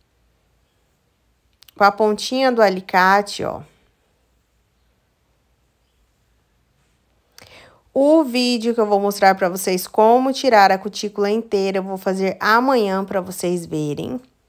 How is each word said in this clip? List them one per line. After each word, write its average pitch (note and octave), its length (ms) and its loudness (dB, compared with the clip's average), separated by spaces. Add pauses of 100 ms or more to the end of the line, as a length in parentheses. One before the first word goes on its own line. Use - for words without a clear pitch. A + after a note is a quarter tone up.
(1800)
Com G#3 80 0
a G3+ 80 6
pontinha A3 600 0
do A3+ 100 2
alicate, F#3+ 840 0
ó. - 180 -8 (4000)
O D4+ 320 4
vídeo A#3+ 520 -2
que A#3+ 40 -2
eu G#3+ 60 2
vou G#3 140 2
mostrar G3+ 340 2
pra F#3+ 160 -2
vocês F#3 380 -4
como A#3+ 440 4
tirar A3 400 4
a F#3+ 60 0
cutícula G3+ 540 -6
inteira, G3 480 -2
eu F#3 40 -4
vou F#3+ 140 -8
fazer F#3+ 420 -4
amanhã G#3+ 640 0
pra G3 160 -6
vocês F3+ 460 -6
verem. D#3+ 560 -6 (280)